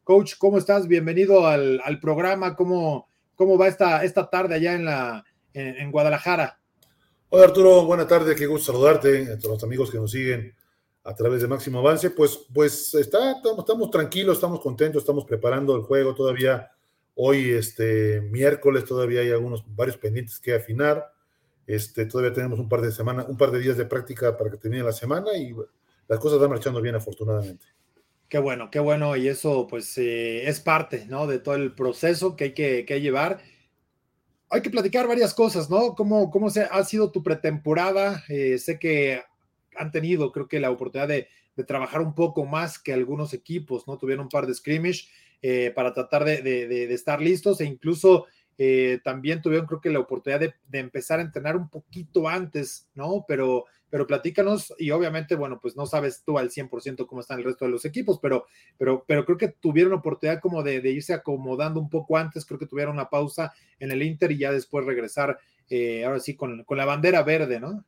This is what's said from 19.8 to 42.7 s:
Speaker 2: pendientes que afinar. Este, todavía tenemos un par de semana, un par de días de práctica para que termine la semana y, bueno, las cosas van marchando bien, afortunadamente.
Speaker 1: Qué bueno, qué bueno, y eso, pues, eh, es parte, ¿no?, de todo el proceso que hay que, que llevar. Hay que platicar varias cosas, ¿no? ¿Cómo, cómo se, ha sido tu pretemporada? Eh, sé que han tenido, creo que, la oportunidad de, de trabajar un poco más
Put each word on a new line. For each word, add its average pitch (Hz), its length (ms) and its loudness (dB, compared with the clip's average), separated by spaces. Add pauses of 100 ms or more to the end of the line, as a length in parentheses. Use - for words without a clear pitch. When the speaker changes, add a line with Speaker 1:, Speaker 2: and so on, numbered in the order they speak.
Speaker 2:
pendientes 113 440 -6
que 123 140 -2
afinar. 131 580 -2 (540)
Este, 110 400 -4
todavía 127 260 -2
tenemos 123 280 -4
un 113 80 -6
par 117 120 0
de 113 120 -2
semana, 123 360 -4
un 135 80 -8
par 135 140 4
de 123 80 0
días 127 180 0
de 120 80 -2
práctica 123 540 -2
para 110 120 -2
que 104 60 -10
termine 120 280 -4
la 113 80 0
semana 180 440 -4
y, 127 160 -8
bueno, 110 180 -12 (360)
las 113 140 0
cosas 147 180 4
van 143 100 6
marchando 123 320 -2
bien, 117 140 -2
afortunadamente. 104 720 -6 (600)
Speaker 1:
Qué 147 100 -2
bueno, 127 320 -2
qué 147 80 -4
bueno, 147 380 0
y 131 100 0
eso, 135 420 0
pues, 117 300 -10
eh, 117 500 -4
es 151 120 -2
parte, 156 480 -2
¿no?, 139 180 -6
de 135 140 -2
todo 143 160 -4
el 139 180 -4
proceso 160 600 -2
que - 80 -4
hay 202 100 -6
que, 135 320 -2
que 143 140 -4
llevar. 147 400 0 (1080)
Hay - 140 0
que - 80 -6
platicar 233 380 0
varias 240 260 2
cosas, 175 340 2
¿no? 220 260 2
¿Cómo, 208 360 2
cómo 202 180 2
se, 208 140 0
ha 190 220 0
sido 214 260 0
tu 175 120 -4
pretemporada? 160 1080 0
Eh, 139 300 0
sé 156 200 -6
que 143 440 0 (540)
han 156 140 -8
tenido, 156 420 -2
creo 139 160 -8
que, 147 120 -4
la 131 100 0
oportunidad 131 380 -4
de, 147 180 -2 (300)
de 131 80 -6
trabajar 139 360 -4
un 156 140 -4
poco 160 320 -2
más 156 320 -6